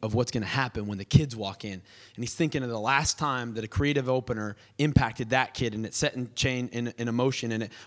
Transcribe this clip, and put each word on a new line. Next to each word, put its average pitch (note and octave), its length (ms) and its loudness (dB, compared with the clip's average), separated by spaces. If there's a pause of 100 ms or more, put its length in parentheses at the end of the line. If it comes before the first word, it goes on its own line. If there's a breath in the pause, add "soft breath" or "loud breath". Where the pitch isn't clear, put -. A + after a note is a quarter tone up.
of A2 120 -2
what's A#2+ 180 2
gonna A2 140 -2
happen A#2 420 -2
when G2+ 100 -4
the G2 60 -6
kids C#3 320 4
walk G2 280 -6
in. G2+ 100 -6
And F2+ 80 -12 (340 loud breath)
he's A#2 180 -6
thinking D#3 300 0
of B2 40 -4
the A#2 100 -2
last C3+ 420 0
time B2+ 340 -2
that A2 80 -4
a G#2+ 60 -6
creative C#3+ 400 2
opener A#2 480 -2 (220 loud breath)
impacted B2+ 520 2
that B2+ 240 2
kid A2+ 200 -2
and A2 120 -4
it - 80 -8
set - 220 0
in B2 180 -6
chain B2+ 380 0
in, A#2+ 260 -4
in A#2 80 -2
emotion A#2+ 460 2
and A2+ 100 -2
it G#2+ 100 -8 (140 loud breath)